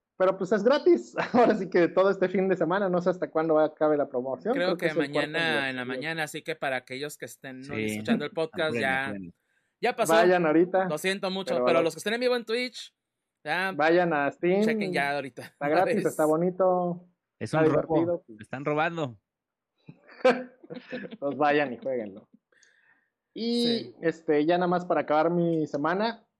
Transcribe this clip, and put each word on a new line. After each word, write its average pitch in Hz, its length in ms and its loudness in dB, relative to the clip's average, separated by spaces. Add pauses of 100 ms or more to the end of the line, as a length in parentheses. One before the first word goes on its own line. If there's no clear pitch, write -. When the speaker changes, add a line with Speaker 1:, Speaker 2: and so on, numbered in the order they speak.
(160)
Speaker 1:
Pero, 185 200 2
pues, 190 140 -4
es 214 140 0
gratis. 294 520 4
<laughs> - 160 -4
Ahora 226 220 6
sí 180 160 -6
que 170 180 4
todo 185 220 4
este 190 180 0
fin 190 200 0
de 180 80 0
semana, 180 320 0
no 180 120 0
sé 180 100 0
hasta 175 200 -4
cuándo 160 300 2
acabe 151 360 2
la 143 120 0
promoción. 131 440 -4
Speaker 2:
Creo 175 140 0
Speaker 1:
Creo 185 100 0
que 175 100 -2
Speaker 2:
que - 0 -
Speaker 1:
es 156 100 -2
el 143 160 -2
cuarto 147 180 -2
Speaker 2:
mañana 160 80 -4 (320)
en 127 60 -6
la 127 60 -6
Speaker 1:
aniversario. 123 40 -8
Speaker 2:
mañana, 151 380 -6
así 147 180 -10
que 156 140 -8
para 139 200 -4
aquellos 131 400 -10
que - 100 -14
estén, 131 340 -16
¿no? 135 140 -14
Speaker 3:
Sí. 110 100 -4
Speaker 2:
escuchando 107 400 -2
el 143 80 -10
podcast, 160 380 -4
Speaker 3:
Apúrenle, 120 100 -4
Speaker 2:
ya, 135 260 -2
Speaker 3:
apúrenle. 95 260 -10 (480)
Speaker 2:
ya 240 160 -2
pasó. 185 160 0
Speaker 1:
Vayan 180 320 6
ahorita. 180 440 2
Speaker 2:
Lo 151 100 -2
siento 190 320 -2
mucho, 185 240 -4
Speaker 1:
Pero 123 100 0
Speaker 2:
pero 170 120 4
Speaker 1:
bueno. 165 80 2
Speaker 2:
los 160 100 -2
que 156 40 -16
estén 214 160 -4
en 240 60 -4
vivo 247 160 0
en 240 80 -6
Twitch, 247 480 -6 (520)
ya 180 280 -2
Speaker 1:
Vayan 170 400 4
a 143 180 0
Steam. 180 320 2
Speaker 2:
chequen 214 300 0
ya 143 240 0
ahorita. 135 260 -10
Speaker 1:
Está - 260 -6
gratis, 180 380 2
Speaker 2:
<laughs> - 0 -
Speaker 1:
está 156 200 0
bonito. 180 800 0 (360)
Speaker 3:
Es 113 120 -8
Speaker 1:
Está 156 120 2
Speaker 3:
un 156 80 4
robo. 151 240 0
Speaker 1:
divertido, 170 300 0
pues. 107 140 -20
Speaker 3:
Están 127 240 -10
robando. 151 540 -2 (600)
Speaker 1:
<laughs> - 1400 -6
Pues 139 180 -4
vayan 147 360 2
y 110 60 -12
jueguenlo. 110 500 -8 (1040)
Y, 233 320 -2
Speaker 2:
Sí. - 360 -4
Speaker 1:
este, 160 440 0
ya 175 120 2
nada 180 100 0
más 175 160 0
para 165 180 0
acabar 156 280 2
mi 170 360 0
semana, 180 580 -4 (160)